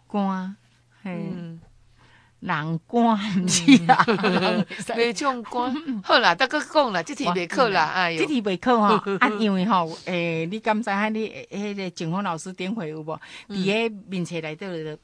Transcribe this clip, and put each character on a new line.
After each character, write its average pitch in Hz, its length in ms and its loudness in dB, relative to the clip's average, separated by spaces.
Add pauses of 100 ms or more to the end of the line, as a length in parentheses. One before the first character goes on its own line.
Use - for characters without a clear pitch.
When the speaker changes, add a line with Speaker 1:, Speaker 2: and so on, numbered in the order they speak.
Speaker 1:
官， 190 520 -2 (440)
嘿。 190 100 -10
Speaker 2:
嗯。 170 500 -8 (840)
Speaker 1:
人 165 320 -2 (100)
官 226 300 4 (240)
毋 180 60 0
是 - 160 0 (260)
啊， - 160 8
Speaker 2:
嗯。 196 280 2
Speaker 1:
人 185 320 2
袂 - 200 -12
使。 - 80 -4
Speaker 2:
买 233 200 2
种 262 300 -2
官， 247 300 -2 (140)
Speaker 1:
<laughs> 220 160 -4
Speaker 2:
好 302 160 4
啦， 185 160 4
再 262 100 2
搁 302 160 0
讲 269 300 2
啦， 180 100 -2
这 277 140 -8
题 277 120 -4
袂 180 200 0
考 233 220 2
啦， 175 160 4 (100)
Speaker 1:
我 185 40 0
Speaker 2:
哎 175 120 2
呦。 165 80 -2
Speaker 1:
这 311 80 2
题 277 140 0
袂 196 180 0
考 240 220 4
吼， 208 140 6 (120)
Speaker 2:
<laughs> 196 120 -2
Speaker 1:
啊， 247 100 4 (100)
因 208 140 2
为 185 120 2
吼， 180 240 2 (140)
诶， 170 480 -2
你 220 80 -6
敢 220 240 0
知 220 60 -6
影 208 240 -2
你， 220 140 -4
诶， 202 460 -8
迄 202 40 -10
个 190 140 -6
静 165 200 -6
芳 190 100 -2
老 175 160 -4
师 190 140 -12
顶 185 240 -6
回 175 140 -6
有 156 120 -10
无？ 156 160 -10 (300)
Speaker 2:
嗯。 202 100 -8
Speaker 1:
伫 208 320 0
个 214 60 -14 (140)
面 180 160 -4
册 165 160 -8
内 156 160 -8
底 202 80 -12
就， 160 380 -8